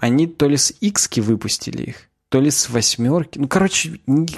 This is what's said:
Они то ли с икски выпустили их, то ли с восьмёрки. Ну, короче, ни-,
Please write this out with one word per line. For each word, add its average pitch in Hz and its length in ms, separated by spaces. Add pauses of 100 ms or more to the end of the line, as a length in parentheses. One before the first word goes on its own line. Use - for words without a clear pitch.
Они 135 260
то 165 200
ли 143 100
с - 240
икски - 380
выпустили 107 640
их, - 120 (340)
то 135 100
ли 143 100
с - 200
восьмёрки. 123 680
Ну, 143 100
короче, 185 600
ни-, 151 200 (100)